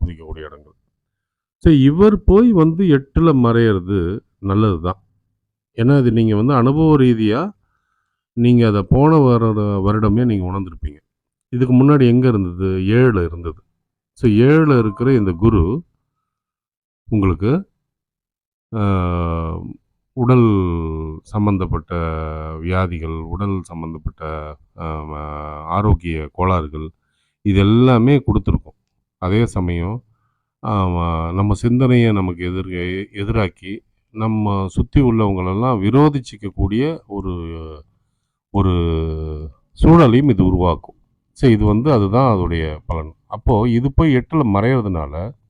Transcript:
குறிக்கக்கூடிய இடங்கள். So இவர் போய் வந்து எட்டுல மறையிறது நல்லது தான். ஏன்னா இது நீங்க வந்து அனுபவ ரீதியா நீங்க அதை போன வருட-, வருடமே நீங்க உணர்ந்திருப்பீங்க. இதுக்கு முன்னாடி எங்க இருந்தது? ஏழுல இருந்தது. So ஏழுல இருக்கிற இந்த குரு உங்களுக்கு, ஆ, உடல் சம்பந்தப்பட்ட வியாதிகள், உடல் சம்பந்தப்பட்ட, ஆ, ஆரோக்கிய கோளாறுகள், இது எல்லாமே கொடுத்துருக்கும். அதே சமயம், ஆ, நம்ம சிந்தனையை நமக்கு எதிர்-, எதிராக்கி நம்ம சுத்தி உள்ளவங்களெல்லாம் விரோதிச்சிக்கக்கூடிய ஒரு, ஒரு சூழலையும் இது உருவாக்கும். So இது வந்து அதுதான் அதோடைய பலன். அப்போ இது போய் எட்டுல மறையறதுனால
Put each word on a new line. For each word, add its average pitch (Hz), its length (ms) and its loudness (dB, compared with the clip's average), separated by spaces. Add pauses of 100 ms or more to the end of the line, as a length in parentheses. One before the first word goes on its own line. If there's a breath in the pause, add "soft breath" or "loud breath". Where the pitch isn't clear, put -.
குறிக்கக்கூடிய 80 380 -12
இடங்கள். 73 280 -20 (840)
So 170 140 4
இவர் 160 500 4
போய் 226 300 4
வந்து 165 320 2
எட்டுல 160 500 2
மறையிறது 104 840 0 (180)
நல்லது 98 420 0
தான். 90 220 -6 (760)
ஏன்னா 131 220 2
இது 120 140 2
நீங்க 110 240 2
வந்து 123 180 0
அனுபவ 147 420 2
ரீதியா 123 640 0 (720)
நீங்க 120 340 4
அதை 101 160 2
போன 147 360 4
வருட-, 110 680 2
வருடமே 107 380 0
நீங்க 98 280 -2
உணர்ந்திருப்பீங்க. 85 460 -10 (500)
இதுக்கு 127 260 0
முன்னாடி 135 320 6
எங்க 127 220 4
இருந்தது? 95 380 -2
ஏழுல 98 580 2
இருந்தது. 82 380 -10 (500)
So - 180 0
ஏழுல 139 480 4
இருக்கிற 117 360 0
இந்த 101 180 0
குரு 104 500 0 (1300)
உங்களுக்கு, 104 580 -2 (1080)
ஆ, 87 840 -4 (520)
உடல் 117 580 2 (520)
சம்பந்தப்பட்ட 92 760 -4 (640)
வியாதிகள், 85 500 -4
உடல் 87 520 -6
சம்பந்தப்பட்ட, 78 920 -12 (220)
ஆ, 78 260 -10 (600)
ஆரோக்கிய 82 680 -2
கோளாறுகள், 78 580 -4 (500)
இது 98 180 0
எல்லாமே 120 680 4
கொடுத்துருக்கும். - 500 -2 (420)
அதே 104 280 0
சமயம், 90 580 -6 (600)
ஆ, 101 260 -2 (420)
நம்ம 101 220 0
சிந்தனையை 120 580 2
நமக்கு 90 320 -2
எதிர்-, 92 680 -6
எதிராக்கி 101 680 -6 (320)
நம்ம 107 580 -2
சுத்தி - 320 0
உள்ளவங்களெல்லாம் 107 800 0
விரோதிச்சிக்கக்கூடிய 120 1300 -2
ஒரு, 95 260 -8 (1200)
ஒரு 98 200 0 (1120)
சூழலையும் 147 480 6
இது 95 140 2
உருவாக்கும். 90 520 -2 (360)
So - 180 2
இது 107 140 2
வந்து 110 280 2
அதுதான் 113 440 2
அதோடைய 80 500 -4
பலன். 80 280 -8 (120)
அப்போ 110 420 0
இது 120 240 0
போய் 156 240 2
எட்டுல 123 180 -4
மறையறதுனால 101 1000 -2 (180)